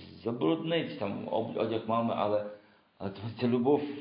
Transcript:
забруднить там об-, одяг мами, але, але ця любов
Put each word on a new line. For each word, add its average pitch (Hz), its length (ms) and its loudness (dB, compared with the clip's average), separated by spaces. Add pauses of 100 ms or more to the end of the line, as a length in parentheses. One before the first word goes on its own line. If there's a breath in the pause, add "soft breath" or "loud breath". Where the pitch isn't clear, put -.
(240)
забруднить 160 760 0
там 101 320 -4
об-, 113 260 0
одяг 110 320 0
мами, 117 280 2
але, 104 340 0 (480 loud breath)
але 98 140 -6 (280)
ця 123 80 4
любов 127 340 4 (180)